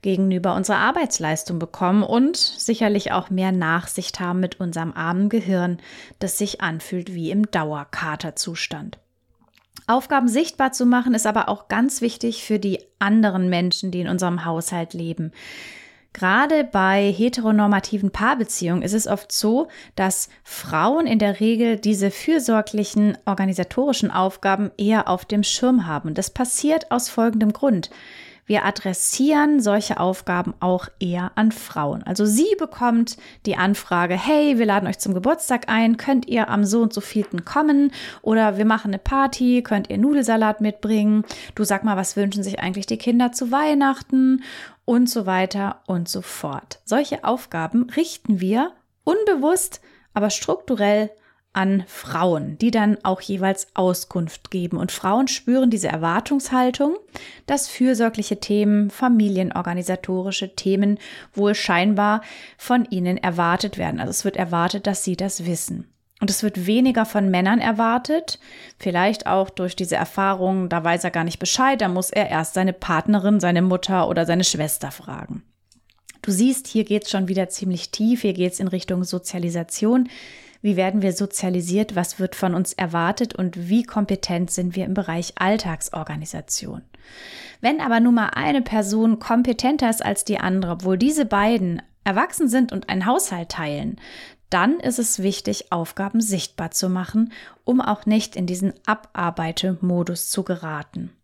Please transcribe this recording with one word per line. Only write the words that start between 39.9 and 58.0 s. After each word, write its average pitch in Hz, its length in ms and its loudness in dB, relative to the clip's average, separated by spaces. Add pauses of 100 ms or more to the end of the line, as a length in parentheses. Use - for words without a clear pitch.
Nudelsalat 226 640 2
mitbringen? 214 640 2 (300)
Du 214 100 0
sag 196 200 0
mal, 208 120 2
was 185 200 -4
wünschen 202 260 0
sich 190 180 -6
eigentlich 190 260 -4
die 220 120 -4
Kinder 240 340 2
zu 240 180 -4
Weihnachten?" 269 920 2 (420)
Und 240 220 4
so 233 160 -2
weiter 190 600 -2
und 175 240 -2
so - 100 -6
fort. - 640 -10
Solche 277 400 -2
Aufgaben 226 720 -2
richten 285 420 0
wir 220 340 0 (320)
unbewusst, 359 760 2 (320)
aber 208 160 0
strukturell 208 840 0 (440)
an 190 320 2
Frauen, 160 720 -2
die 240 120 4
dann 214 320 2
auch 185 200 -2
jeweils 190 520 -2
Auskunft 180 760 -2
geben. 175 260 -2
Und 175 160 -2
Frauen 226 360 2
spüren 254 420 2
diese 214 180 0
Erwartungshaltung, 254 1080 0 (500)
dass 285 200 -2
fürsorgliche 226 760 0